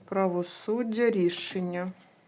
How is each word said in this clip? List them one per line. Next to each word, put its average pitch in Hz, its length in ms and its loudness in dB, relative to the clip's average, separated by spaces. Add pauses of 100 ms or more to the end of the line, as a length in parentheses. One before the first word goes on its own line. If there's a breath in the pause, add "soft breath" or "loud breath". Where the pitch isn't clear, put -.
правосуддя, 214 1040 0
рішення. 180 840 0 (360 soft breath)